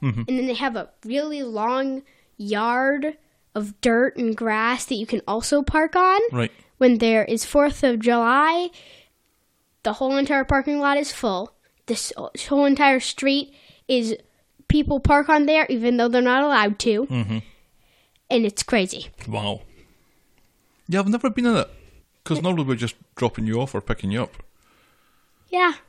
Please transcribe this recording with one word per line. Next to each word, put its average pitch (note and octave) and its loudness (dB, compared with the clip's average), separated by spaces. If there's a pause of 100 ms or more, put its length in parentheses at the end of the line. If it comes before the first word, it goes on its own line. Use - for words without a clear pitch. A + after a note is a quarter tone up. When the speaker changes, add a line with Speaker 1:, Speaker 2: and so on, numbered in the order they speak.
Speaker 1:
Mm-hmm. A#2 -2
Speaker 2:
and B3+ -2
then B3+ -2
they A#3+ -2
have B3 -4
a F#3+ -10 (160)
really C#4+ -4
long C4 -4 (320)
yard B3 -2 (400)
of G#3 -8
dirt A#3+ 2
and A3+ -2
grass A3+ -2
that C4+ -6
you G#3+ -6
can A3 -4
also A#3 0
park D#4 0
on. F#4 4 (140)
Speaker 1:
Right. - -2 (280)
Speaker 2:
When B3 6
there A3 2
is A3 -4
fourth C#4+ 2
of A#3+ 2
July, B3+ 2 (1120)
the G#3 -2
whole C4+ -2
entire C#4 2
parking D4 0
lot C#4+ 2
is C#4+ -4
full. G3+ -4 (320)
This - -6 (380)
whole C#4+ 4
entire C#4 4
street C#4 -2 (340)
is, A#3+ 0 (520)
people D4 0
park C#4+ 2
on D4+ 4
there D#4 2
even A#3+ 0
though A#3+ 2
they're B3 2
not B3+ 2
allowed G#3+ 2
to. A3+ 0
Speaker 1:
Mm-hmm. A2+ -4 (920)
Speaker 2:
And A#3 2
it's - -4
crazy. - -2 (180)
Speaker 1:
Wow. G#2 -6 (1300)
Yeah, F3+ 0
I've F#3+ 0
never A#3+ 0
been A#3+ -2
in A#3 4
it. - 0 (540)
'Cause D3+ -2
normally E3 0
we're C3 0
just A#2 -6 (200)
dropping A2+ -2
you A2+ -2
off C3+ -6
or G#2 -4
picking - -6
you A2 -2
up. - -10 (1160)
Speaker 2:
Yeah. F4+ 2 (160)